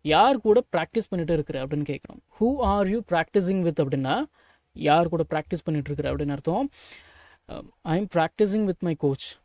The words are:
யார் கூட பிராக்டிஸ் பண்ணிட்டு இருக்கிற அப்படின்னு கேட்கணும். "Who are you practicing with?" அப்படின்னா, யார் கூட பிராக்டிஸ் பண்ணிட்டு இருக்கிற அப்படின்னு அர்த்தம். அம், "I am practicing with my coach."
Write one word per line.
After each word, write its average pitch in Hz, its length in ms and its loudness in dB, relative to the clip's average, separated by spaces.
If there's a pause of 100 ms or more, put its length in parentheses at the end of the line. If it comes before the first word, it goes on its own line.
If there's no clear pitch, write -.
யார் 202 360 4
கூட 220 340 4
பிராக்டிஸ் 175 380 -2
பண்ணிட்டு 170 240 -2
இருக்கிற 139 340 -4
அப்படின்னு 147 180 -4
கேட்கணும். - 360 -10 (180)
"Who 254 240 0
are 202 240 2
you 214 120 -2 (100)
practicing 185 520 0
with?" 165 200 0
அப்படின்னா, 139 420 0 (480)
யார் 156 380 2
கூட 160 200 -2
பிராக்டிஸ் 156 340 -4
பண்ணிட்டு 147 280 -2
இருக்கிற 139 240 -2
அப்படின்னு 143 160 -2
அர்த்தம். 175 380 -2 (760)
அம், - 360 -14
"I 165 180 0
am 208 140 -2
practicing 202 520 0
with 190 140 -2
my 170 220 -2
coach." 139 240 -2 (200)